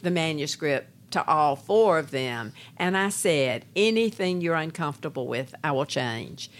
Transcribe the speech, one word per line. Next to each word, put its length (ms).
the 80
manuscript 760
to 140
all 300
four 420
of 140
them, 400
and 200
I 120
said, 560
"Anything 640
you're 140
uncomfortable 720
with, 280
I 80
will 140
change." 720